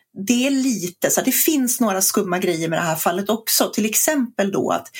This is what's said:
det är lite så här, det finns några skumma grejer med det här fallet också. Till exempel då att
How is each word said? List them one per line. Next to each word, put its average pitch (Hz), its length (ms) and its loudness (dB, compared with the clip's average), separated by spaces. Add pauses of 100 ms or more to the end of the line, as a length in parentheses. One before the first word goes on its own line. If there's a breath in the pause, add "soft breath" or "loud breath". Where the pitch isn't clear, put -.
(280 loud breath)
det 247 200 2
är 285 40 0
lite 214 580 -2
så - 100 0
här, - 60 0
det 254 60 2
finns 262 480 2
några 196 220 2
skumma 185 380 0
grejer 165 300 0
med 165 100 0
det 170 40 0
här 160 120 0
fallet 185 340 -2
också. 214 440 0
Till 214 120 0
exempel 220 640 0
då 190 200 -2
att - 160 -2 (120)